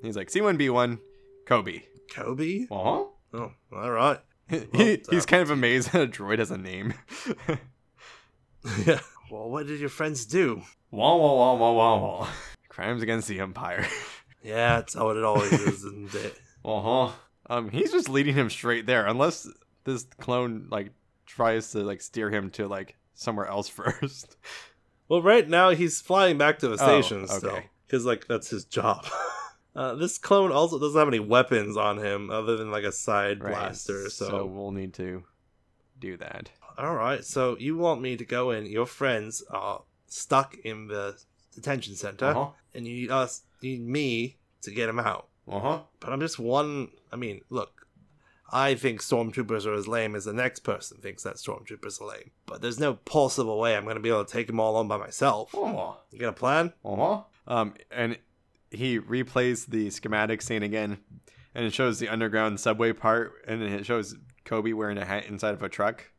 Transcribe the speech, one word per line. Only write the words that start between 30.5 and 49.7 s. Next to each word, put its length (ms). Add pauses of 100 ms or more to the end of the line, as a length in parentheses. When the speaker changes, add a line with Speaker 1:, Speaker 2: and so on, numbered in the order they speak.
Speaker 2:
also 280
doesn't 200
have 100
any 120
weapons 560
on 220
him 320
other 260
than, 140
like, 140
a 60
side 540
Speaker 1:
Right, 100
Speaker 2:
blaster, 560
so 180
Speaker 1:
so 180
we'll 260
need 220
to 280 (800)
do 160
that. 340 (280)
Speaker 2:
All 180
right, 280
so 360
you 160
want 240
me 160
to 80
go 260
in. 160
Your 200
friends 640
are 320 (260)
stuck 560
in 240
the 280 (380)
detention 400
center, 320
Speaker 1:
Uh-huh. 240 (240)
Speaker 2:
and 140
you 140
need 100
us, 300 (200)
need 240
me 520 (240)
to 100
get 160
'em 100
out. 300 (200)
Speaker 1:
Uh-huh. 340 (180)
Speaker 2:
But 120
I'm 80
just 200
one, 480 (240)
I 40
mean, 320
look, 380 (640)
I 240
think 260
stormtroopers 640
are 100